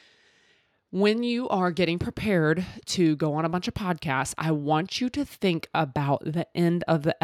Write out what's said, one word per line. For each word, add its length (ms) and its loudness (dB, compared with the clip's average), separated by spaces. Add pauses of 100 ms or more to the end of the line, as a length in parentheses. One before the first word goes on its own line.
(920)
When 320 2
you 260 -2
are 220 2
getting 280 0
prepared 680 0 (220)
to 280 2
go 160 0
on 140 0
a 20 0
bunch 180 -2
of 60 -4
podcasts, 640 -2
I 140 -2
want 500 0
you 80 0
to 160 -4
think 500 -2
about 480 0
the 320 -4
end 320 2
of 160 2
the 220 0